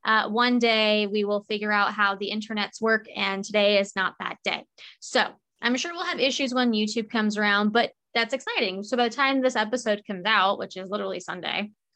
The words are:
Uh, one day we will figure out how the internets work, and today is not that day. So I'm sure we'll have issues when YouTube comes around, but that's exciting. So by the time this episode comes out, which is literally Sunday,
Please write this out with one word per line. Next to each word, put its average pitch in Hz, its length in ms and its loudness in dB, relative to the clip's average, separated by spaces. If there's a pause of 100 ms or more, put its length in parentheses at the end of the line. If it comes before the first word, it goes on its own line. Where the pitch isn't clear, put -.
Uh, 220 240 2
one 240 300 2
day 214 480 2
we 208 180 0
will 208 180 -2
figure 214 280 -4
out 202 220 2
how 202 220 2
the 202 160 -6
internets 214 500 -4
work, 220 240 2 (100)
and 196 280 -2
today 208 360 4
is 196 160 -2
not 190 240 -2
that - 240 -8
day. 180 200 -4 (380)
So - 220 2 (380)
I'm 240 140 0
sure 294 180 -6
we'll 349 120 -6
have 349 140 -4
issues 262 340 0
when 247 180 2
YouTube 214 400 -2
comes 214 260 0
around, 208 360 2
but 233 180 2 (240)
that's 226 180 0
exciting. 254 480 -4
So 208 160 -4
by 240 100 2
the 226 80 -6
time 269 280 2
this 247 120 0
episode 220 520 0
comes 180 180 -8
out, 202 320 4
which - 200 -10
is 185 120 -10
literally 196 300 -6
Sunday, 180 500 -6 (260)